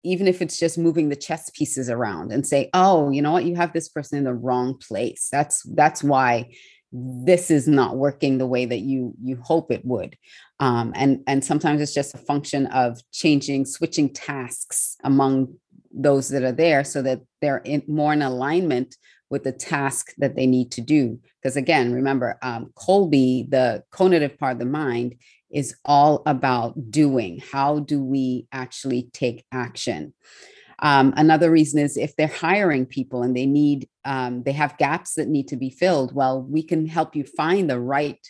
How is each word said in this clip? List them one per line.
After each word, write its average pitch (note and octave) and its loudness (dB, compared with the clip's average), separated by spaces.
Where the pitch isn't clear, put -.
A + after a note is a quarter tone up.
even F3+ -2
if F#3 2
it's E3+ -4
just E3 0
moving E3 2
the C#3 -4
chess - -6
pieces C3+ -4
around A2 -4
and C#3 -2
say, C#3 0
"Oh, F#3 4
you C#3 0
know D3 0
what? F3 0
You F3 -2
have E3+ -2
this E3 -6
person D3 -8
in C#3 0
the B2+ -2
wrong B2 -2
place. - -6
That's, - -2
that's - 2
why B2+ 2
this B2+ 0
is C#3+ 4
not C3+ 4
working C#3 0
the C3 0
way B2+ 0
that A#2+ -4
you, B2+ -4
you B2+ -6
hope D#3+ 0
it A#2 -2
would." A#2+ -6
Um, A#2+ 0
and, C3+ 2
and C3+ 0
sometimes D3+ 0
it's D3 -4
just C#3 -2
a - -16
function C#3+ -4
of B2 0
changing, C#3 0
switching D3 -2
tasks - -6
among C3+ 2
those C#3 2
that C3+ -2
are B2+ 0
there D3 2
so C#3 -6
that C3 -2
they're C#3 0
in, C#3+ -4
more D3+ 0
in D3+ 2
alignment C3 -2
with C#3 -4
the C3+ -2
task C#3 -4
that C#3+ 0
they C3 0
need B2+ 2
to - -10
do. B2 0
'Cause C3 -4
again, C3 2
remember, B2+ -2
um, A#2+ -8
Kolbe, C3+ 2
the B2+ 0
conative F3 2
part C3 -4
of C3+ -8
the C3+ -4
mind, B2+ -4
is - -6
all C#3+ 4
about B2 -2
doing. B2+ 2
How C#3+ -2
do C#3+ -4
we C3 -2
actually B2+ -6
take A#2+ -4
action? A#2 -8
Um, C3+ 6
another D#3+ 6
reason D3+ 4
is C#3+ 0
if C#3 -6
they're D3+ 0
hiring E3 0
people B2+ -6
and B2 0
they B2+ -2
need, C#3+ 2
um, B2+ -6
they C3+ -2
have D3 -2
gaps D3+ -2
that D3 -4
need C#3 -2
to D3 -8
be B2+ -6
filled, C#3+ 0
well, C3 0
we C3+ -2
can D#3+ -2
help D#3+ -4
you D3 -4
find E3+ -2
the B2 -2
right C#3 -4